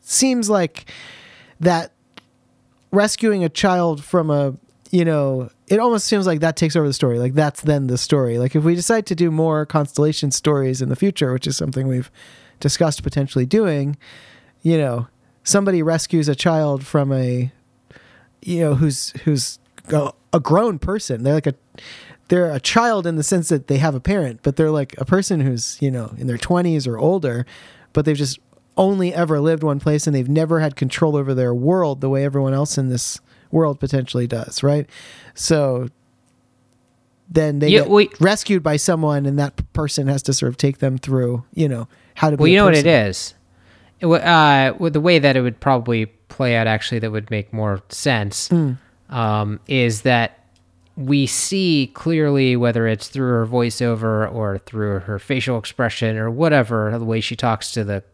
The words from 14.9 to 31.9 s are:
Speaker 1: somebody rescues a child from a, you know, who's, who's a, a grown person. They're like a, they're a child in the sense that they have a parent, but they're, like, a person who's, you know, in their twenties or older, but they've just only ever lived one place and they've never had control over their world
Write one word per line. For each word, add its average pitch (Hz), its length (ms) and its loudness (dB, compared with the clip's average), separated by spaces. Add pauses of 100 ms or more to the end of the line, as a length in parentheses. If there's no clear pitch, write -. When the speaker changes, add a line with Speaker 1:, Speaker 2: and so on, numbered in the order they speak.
Speaker 1:
somebody 196 400 2
rescues 160 440 0
a 143 60 2
child 147 500 0
from 139 280 0
a, 127 400 -2 (920)
you 175 180 -4
know, 151 140 2
who's, 139 360 -2 (140)
who's 147 360 -2 (320)
a, 147 180 0 (220)
a 170 80 2
grown 185 400 0
person. 170 420 -6
They're 139 120 2
like 151 120 0
a, 139 80 -2 (720)
they're 175 240 2
a 135 80 -4
child 226 460 0
in 165 100 -2
the 151 60 -2
sense 170 280 0
that 147 180 0
they 139 100 2
have 151 160 2
a 127 60 -4
parent, 156 420 -2
but 139 140 -2
they're, 156 160 2
like, 143 260 -4
a 131 60 -6
person 185 360 0
who's, 127 400 -4
you 139 120 0
know, 117 260 -8
in 127 80 -8
their 120 120 -4
twenties 170 500 0
or 113 100 -6
older, 147 480 0 (460)
but 151 120 0
they've 151 120 0
just 139 240 -4 (360)
only 190 380 2
ever 160 260 0
lived 156 220 0
one 143 180 0
place 151 260 0
and 151 100 0
they've 127 120 -2
never 160 320 2
had 151 160 -2
control 147 400 0
over 135 180 0
their 123 200 0
world 143 460 0